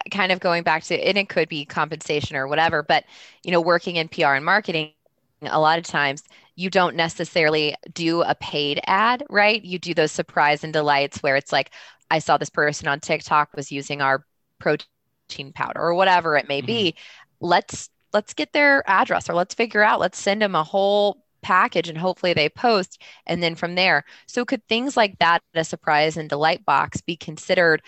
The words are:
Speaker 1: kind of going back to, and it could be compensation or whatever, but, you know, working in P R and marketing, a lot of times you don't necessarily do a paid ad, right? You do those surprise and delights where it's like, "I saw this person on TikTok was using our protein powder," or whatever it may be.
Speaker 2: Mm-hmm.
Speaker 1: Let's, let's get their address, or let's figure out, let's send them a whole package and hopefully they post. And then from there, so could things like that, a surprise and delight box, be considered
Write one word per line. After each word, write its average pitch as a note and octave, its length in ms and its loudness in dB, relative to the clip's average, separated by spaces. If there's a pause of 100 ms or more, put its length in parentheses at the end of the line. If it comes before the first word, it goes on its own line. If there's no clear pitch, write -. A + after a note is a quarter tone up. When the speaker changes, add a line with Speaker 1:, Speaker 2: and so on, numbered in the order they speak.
Speaker 1:
kind F#3+ 220 0
of F3+ 80 -2
going E3+ 240 0
back D#3+ 220 0
to, E3+ 100 -4
and F#3+ 200 0
it G3+ 140 -2
could D#3+ 180 -2
be D3+ 160 -8
compensation D3+ 720 -6
or C3+ 120 -4
whatever, D#3 340 2
but, D#3 220 0 (400)
you - 80 -6
know, F3 100 4
working E3+ 360 0
in D#3+ 100 -2
P E3+ 160 -4
R C#3 120 4
and C3+ 80 -2
marketing, E3 500 -2 (500)
a D3 160 0
lot D#3 180 4
of E3+ 80 -6
times C#3+ 380 -2 (320)
you F3+ 160 -6
don't F3 240 2
necessarily D#3 800 0 (180)
do E3+ 300 0
a - 100 0
paid D3 540 -6
ad, A#3 420 0
right? G#3 340 2
You F3+ 140 -8
do E3+ 160 -6
those D#3 180 2
surprise D3+ 520 0
and D#3 100 -10
delights C#3+ 460 0
where C#3 160 0
it's - 160 -4
like, C#3 180 0 (400)
"I D#3+ 80 2
saw D3+ 200 2
this C#3+ 120 -4
person D3 380 -2
on C#3+ 120 -2
TikTok D3+ 560 -2
was C#3+ 160 -12
using C#3+ 300 -6
our C3+ 240 0 (320)
protein - 960 -8
powder," - 260 -6
or E3+ 140 0
whatever F3 420 4
it C#3 120 0
may C#3+ 140 -4
be. G3+ 320 -2
Speaker 2:
Mm-hmm. - 520 -16
Speaker 1:
Let's, - 460 -2 (200)
let's - 220 -2
get - 200 -6
their C#4+ 360 4
address, G3 400 2
or E3+ 60 0
let's F3 180 -2
figure G#3+ 300 0
out, A3 160 4
let's F3+ 180 -2
send G3+ 240 0
them G3 140 0
a D#3 80 2
whole G3+ 580 0 (200)
package F#3 480 2
and D#3 80 -10
hopefully F3+ 360 0
they D#3 160 2
post. A3 500 0 (280)
And F3 160 -2
then E3 100 0
from F3 220 -6
there, F3+ 280 2 (220)
so - 200 -4
could A#3+ 220 -4
things B3 300 -2
like G#3 220 2
that, E3+ 240 2 (100)
a D#3+ 100 0
surprise D#3 540 0
and D#3 100 -6
delight D#3 380 0
box, D3 360 0
be - 140 -8
considered E3 720 0